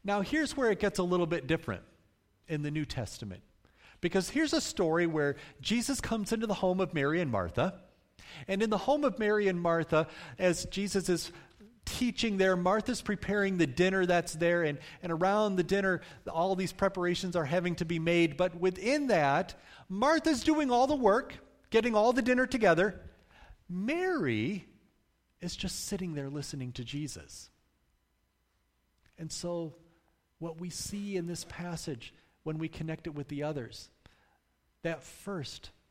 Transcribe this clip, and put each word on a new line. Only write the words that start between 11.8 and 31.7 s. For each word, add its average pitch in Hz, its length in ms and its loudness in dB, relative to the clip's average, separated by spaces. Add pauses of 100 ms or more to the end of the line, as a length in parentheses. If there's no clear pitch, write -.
teaching 233 500 0
there, 190 200 6
Martha's 208 440 2
preparing 196 560 0
the 165 100 6
dinner 185 380 2
that's 175 300 2
there, 170 300 4
and, 147 140 0 (240)
and 180 80 -6
around 196 460 2
the 180 60 2
dinner, 190 400 2 (280)
all 180 240 2
these 185 200 -2
preparations 180 600 0
are 165 120 0
having 175 300 0
to 170 100 -4
be 165 120 -2
made. 165 380 4
But 180 180 0
within 185 520 0
that, 160 520 2 (300)
Martha's 285 560 2
doing 302 260 2
all 247 160 6
the 285 80 2
work, 247 400 2 (360)
getting 226 260 4
all 220 160 6
the 247 100 2
dinner 254 240 4
together. 202 540 4 (680)
Mary 196 1000 -2 (720)
is 175 160 -8
just - 300 -8
sitting 180 280 -6
there 139 140 -4
listening 139 440 -8
to 123 120 -8
Jesus. 135 640 -10 (1700)
And 160 140 -10
so 170 420 -6 (640)
what 165 220 -10
we 180 80 -8
see 202 480 -8
in 170 100 -4
this 170 180 -8
passage 165 680 -10 (300)